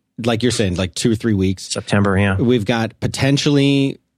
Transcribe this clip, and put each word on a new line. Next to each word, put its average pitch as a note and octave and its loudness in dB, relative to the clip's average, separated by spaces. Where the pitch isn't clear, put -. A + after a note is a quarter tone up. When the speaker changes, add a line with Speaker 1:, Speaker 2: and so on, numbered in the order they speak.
Speaker 1:
like A#2 0
you're B2 2
saying, F#2+ -2
like, F2+ -4
two A#2+ 0
or A2 2
three A2+ -2
weeks. F#2+ 0
Speaker 2:
September, G2+ 0
yeah. G2 0
Speaker 1:
We've A#2+ 2
got A2+ -2
potentially C#3 0